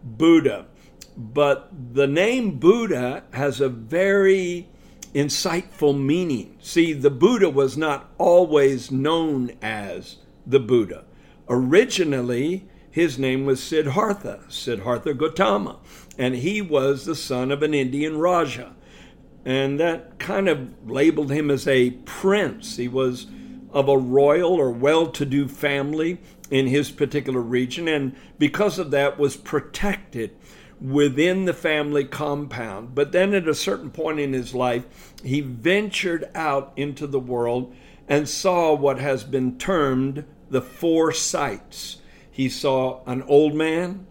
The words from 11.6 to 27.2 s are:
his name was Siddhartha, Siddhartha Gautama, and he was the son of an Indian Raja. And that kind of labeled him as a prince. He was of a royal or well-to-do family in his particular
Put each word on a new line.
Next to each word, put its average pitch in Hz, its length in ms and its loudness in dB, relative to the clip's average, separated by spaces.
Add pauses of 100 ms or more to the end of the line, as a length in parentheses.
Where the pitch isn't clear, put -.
his 156 260 -2
name 131 280 -2
was 131 160 0
Siddhartha, 156 880 -4
Siddhartha 120 680 -4
Gautama, 170 640 -2 (380)
and 127 180 -2
he 185 260 -2
was 143 440 0
the 160 100 -4
son 131 360 -4
of 143 120 -2
an 151 100 0
Indian 143 460 -2
Raja. 165 560 -2 (680)
And 135 360 -2
that 170 400 -2
kind 196 280 -2
of 135 420 -4
labeled 147 420 2
him 151 180 0
as 135 180 0
a 127 240 4 (140)
prince. 190 720 -2
He 123 100 -4
was 127 380 -2 (460)
of 139 180 2
a 139 80 6
royal 143 560 4
or 143 160 2
well-to-do 139 800 2
family 147 720 -2 (320)
in 135 160 2
his 135 240 0
particular 131 500 -2